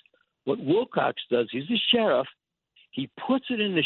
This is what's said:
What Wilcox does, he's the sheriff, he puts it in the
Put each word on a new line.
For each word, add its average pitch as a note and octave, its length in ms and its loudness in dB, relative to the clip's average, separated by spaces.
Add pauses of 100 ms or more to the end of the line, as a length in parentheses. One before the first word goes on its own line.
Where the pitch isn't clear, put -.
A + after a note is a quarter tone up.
(440)
What C3+ 160 -2
Wilcox D3 600 0 (120)
does, A#2+ 180 2
he's C3+ 180 -6
the A3+ 120 0 (120)
sheriff, E3 360 2 (640)
he C3+ 180 -6 (160)
puts C4 240 0
it A#3+ 100 -4
in G3+ 140 0
the D#3+ 120 2